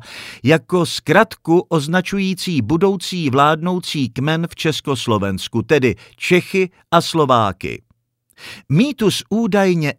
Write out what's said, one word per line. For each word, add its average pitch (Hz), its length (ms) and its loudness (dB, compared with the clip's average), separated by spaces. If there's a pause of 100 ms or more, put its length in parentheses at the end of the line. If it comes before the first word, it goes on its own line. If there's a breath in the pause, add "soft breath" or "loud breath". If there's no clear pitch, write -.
(440 loud breath)
jako 160 420 2
zkratku 175 840 2
označující 180 920 -2
budoucí 170 680 0
vládnoucí 156 800 0
kmen 160 400 -2
v - 60 -20
Československu, 113 1080 -4
tedy 127 340 2 (220 loud breath)
Čechy 180 520 0 (220 soft breath)
a 170 100 4
Slováky. 117 800 0 (840 loud breath)
Mýtus 214 600 0
údajně 190 680 0